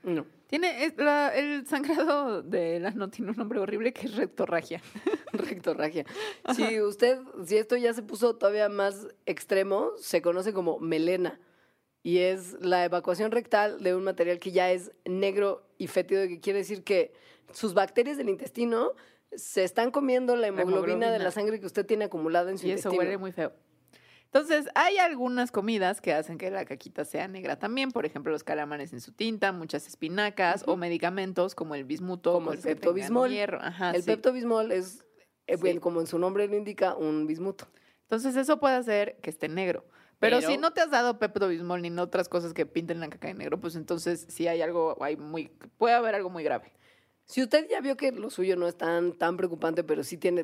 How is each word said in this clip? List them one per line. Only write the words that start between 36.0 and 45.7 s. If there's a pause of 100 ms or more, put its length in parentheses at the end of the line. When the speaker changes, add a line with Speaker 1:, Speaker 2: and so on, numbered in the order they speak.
Speaker 1:
en
su
nombre
lo
indica,
un
bismuto. (380)
Speaker 2:
Entonces,
eso
puede
hacer
que
esté
negro. (340)
Pero
Speaker 1:
Pero
Speaker 2:
si
no
te
has
dado
Pepto-Bismol
ni (100)
otras
cosas
que
pinten
la
caca
de
negro,
pues
entonces
sí
hay
algo,
hay
muy, (280)